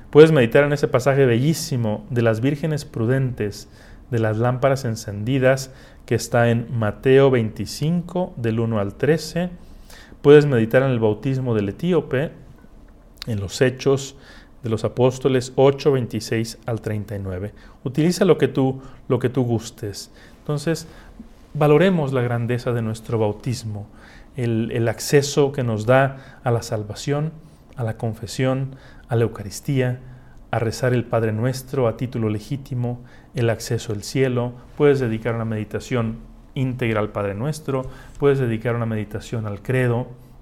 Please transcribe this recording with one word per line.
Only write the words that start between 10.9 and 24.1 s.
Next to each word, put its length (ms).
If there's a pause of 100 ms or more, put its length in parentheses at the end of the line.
el 80
bautismo 560
del 140
etíope, 640 (960)
en 120
los 200
Hechos 560 (480)
de 40
los 140
Apóstoles 720
ocho, 380
veintiséis 720
al 140
treinta 340
y 60
nueve. 320 (320)
Utiliza 400
lo 140
que 100
tú, 340 (260)
lo 120
que 80
tú 160
gustes. 680 (300)
Entonces, 480 (680)
valoremos 580
la 100
grandeza 500
de 100
nuestro 380
bautismo, 680 (500)